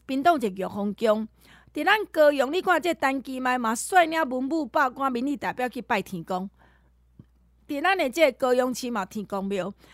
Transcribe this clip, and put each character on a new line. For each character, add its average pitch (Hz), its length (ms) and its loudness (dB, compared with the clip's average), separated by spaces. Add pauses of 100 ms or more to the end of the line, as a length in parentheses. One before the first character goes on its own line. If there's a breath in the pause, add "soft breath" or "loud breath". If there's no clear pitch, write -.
屏 269 180 -2
东 339 140 4
一 - 20 -2
个 240 80 -2
玉 185 200 -6
峰 202 260 -4
宫， 220 340 0 (460 soft breath)
伫 294 120 -4
咱 415 200 2
高 302 260 4
雄， 277 200 0
你 359 100 -2
看 330 200 2
这 339 140 0
陈 269 260 -2
其 262 180 -10
迈 254 200 0
嘛 233 160 0
率 349 300 4
领 320 220 -2
文 254 220 -4
武 311 160 -2
百 269 240 0
官、 262 220 -2
民 247 160 -2
意 285 100 -2
代 185 160 -4
表 247 160 -4
去 247 120 -12
拜 202 200 -2
天 170 220 -10
公。 190 260 -6 (1160 soft breath)
伫 285 140 -6
咱 370 160 2
的 294 120 0
这 294 220 4
个 - 60 -8
高 254 180 2
雄 254 180 2
市 247 160 -8
嘛 226 120 -2
有 185 40 -4
天 208 200 -10
公 196 200 -6
庙， 196 280 -4 (200 soft breath)